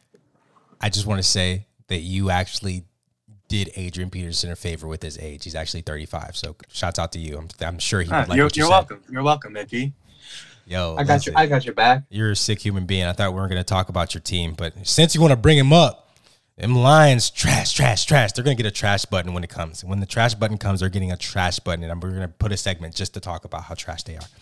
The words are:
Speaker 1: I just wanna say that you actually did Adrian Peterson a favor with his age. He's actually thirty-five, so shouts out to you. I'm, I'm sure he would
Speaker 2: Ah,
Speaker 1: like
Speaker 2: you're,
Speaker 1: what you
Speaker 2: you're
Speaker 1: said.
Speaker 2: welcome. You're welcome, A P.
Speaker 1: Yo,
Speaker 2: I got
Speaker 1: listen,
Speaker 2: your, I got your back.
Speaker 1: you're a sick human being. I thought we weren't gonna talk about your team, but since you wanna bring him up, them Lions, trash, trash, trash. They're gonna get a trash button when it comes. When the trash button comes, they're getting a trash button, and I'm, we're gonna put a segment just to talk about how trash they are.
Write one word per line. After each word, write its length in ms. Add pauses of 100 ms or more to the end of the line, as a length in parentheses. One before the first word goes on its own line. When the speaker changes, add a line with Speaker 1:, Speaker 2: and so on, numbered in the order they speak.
(800)
Speaker 1:
I 100
just 160
wanna 180
say 440 (200)
that 120
you 300
actually 560 (640)
did 280
Adrian 340
Peterson 400
a 60
favor 320
with 160
his 160
age. 240
He's 120
actually 260
thirty-five, 540
so 200 (160)
shouts 260
out 140
to 80
you. 180
I'm, 100 (140)
I'm 180
sure 220
he 60
would 80
Speaker 2:
Ah, 140
Speaker 1:
like 80
Speaker 2:
you're, 80
Speaker 1:
what 120
you 40
Speaker 2:
you're 60
Speaker 1:
said. 60
Speaker 2:
welcome. 360
You're 140
welcome, 340
A 80
P. 280 (720)
Speaker 1:
Yo, 320
Speaker 2:
I 60
got 120
Speaker 1:
listen, 180
Speaker 2:
your, 80
I 40
got 200
your 100
back. 340
Speaker 1:
you're 220
a 40
sick 260
human 240
being. 180
I 100
thought 180
we 40
weren't 160
gonna 140
talk 240
about 240
your 80
team, 340
but 180 (140)
since 260
you 80
wanna 140
bring 220
him 160
up, 280 (560)
them 160
Lions, 560
trash, 440
trash, 320
trash. 260
They're 140
gonna 100
get 100
a 60
trash 320
button 300
when 100
it 60
comes. 340
When 160
the 60
trash 300
button 220
comes, 220
they're 100
getting 220
a 60
trash 420
button, 240
and 80
I'm, 80
we're 140
gonna 160
put 240
a 40
segment 380
just 200
to 40
talk 240
about 200
how 120
trash 280
they 120
are. 80 (180)